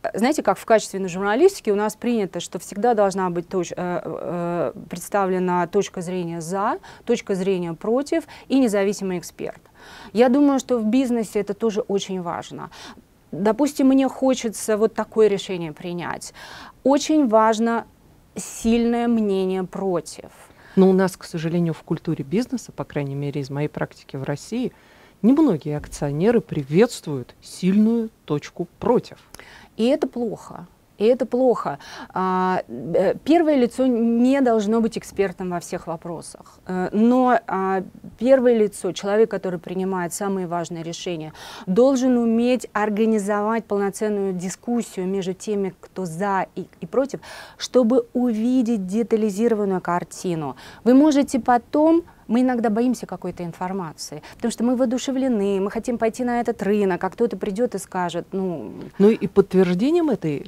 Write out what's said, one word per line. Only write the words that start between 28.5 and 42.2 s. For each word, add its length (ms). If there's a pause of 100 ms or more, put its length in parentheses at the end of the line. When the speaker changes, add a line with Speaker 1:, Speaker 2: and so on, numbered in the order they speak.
Speaker 2:
"против". 380 (580)
Speaker 1:
И 100
это 220
плохо. 580 (320)
И 60
это 220
плохо. 520 (360)
А, 540
э, 460 (100)
первое 320
лицо 300
не 540
должно 400
быть 160
экспертом 540
во 100
всех 260
вопросах. 800
Э, 260
но, 540
а, 360 (360)
первое 380
лицо, 360
человек, 380
который 280
принимает 560
самые 320
важные 360
решения, 500 (340)
должен 500
уметь 560